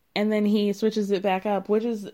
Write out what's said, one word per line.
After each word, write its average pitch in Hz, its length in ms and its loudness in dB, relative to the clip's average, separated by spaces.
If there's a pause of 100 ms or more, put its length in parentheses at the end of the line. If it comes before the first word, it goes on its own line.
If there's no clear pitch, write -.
(140)
And 208 180 0
then 208 140 2
he 208 260 2
switches 208 380 0
it 190 120 0
back 190 220 0
up, 202 240 -2
which 214 160 2
is 220 300 -4